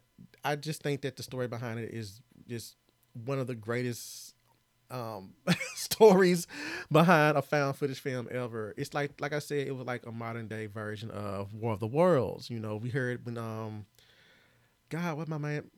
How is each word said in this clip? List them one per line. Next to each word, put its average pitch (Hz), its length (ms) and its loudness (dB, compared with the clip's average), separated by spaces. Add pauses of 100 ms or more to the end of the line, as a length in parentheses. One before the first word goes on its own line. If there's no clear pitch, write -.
(440)
I 147 120 0
just 147 260 -6
think 143 200 -2
that 131 140 -6
the - 60 -12
story 127 260 -4
behind 117 320 -6
it 113 140 -8
is 110 280 -10 (280)
just 117 260 -8 (380)
one 127 260 -4
of 123 80 -2
the 123 80 -6
greatest, 117 800 -6 (580)
um, 113 420 -10 (140)
<laughs> - 280 0
stories 185 720 8 (440)
behind 156 460 8
a 139 40 4
found 139 340 2
footage 135 240 -4
film 127 320 -6
ever. 113 460 -6
It's 139 160 -6
like, 143 260 -4
like 143 140 -6
I 147 60 -2
said, 143 280 -2
it 135 80 -4
was 127 100 -10
like 123 200 -6
a 120 60 -10
modern 117 360 -8
day 110 200 -6
version 107 440 -8
of 101 420 -6
War 110 200 0
of 92 60 -4
the 110 80 -2
Worlds. 139 640 2
You 117 100 -6
know, 107 180 -6
we 120 120 -6
heard 123 360 -4
when, 117 120 -8
um, 110 480 -8 (1040)
God, 165 280 -4
what 156 100 -6
my 156 100 -4
man 147 400 -4